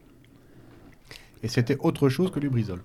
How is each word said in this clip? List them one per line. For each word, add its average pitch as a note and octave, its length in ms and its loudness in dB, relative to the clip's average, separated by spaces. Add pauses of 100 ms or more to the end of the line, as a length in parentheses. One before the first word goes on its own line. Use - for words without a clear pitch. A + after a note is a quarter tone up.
(1400)
Et A2+ 40 -4
c'était B2+ 320 2
autre E3 300 2
chose F3+ 220 0
que D3+ 80 -4
Lubrizol. A2+ 460 -2